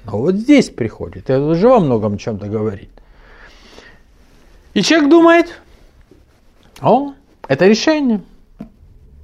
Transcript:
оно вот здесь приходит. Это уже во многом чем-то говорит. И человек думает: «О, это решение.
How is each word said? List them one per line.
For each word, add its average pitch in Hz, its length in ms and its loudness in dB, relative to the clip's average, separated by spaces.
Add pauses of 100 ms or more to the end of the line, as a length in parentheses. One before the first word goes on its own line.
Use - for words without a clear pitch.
оно 104 140 -10
вот 160 180 -2
здесь 247 340 2
приходит. - 600 -10
Это 135 120 0
уже 165 280 0
во 254 100 4
многом 110 380 -2
чем-то 104 320 -10
говорит. 107 400 -8 (1800)
И - 80 -2
человек 302 280 2
думает: 339 520 4 (1200)
«О, 254 320 0 (340)
это 170 200 2
решение. 240 520 0 (1040)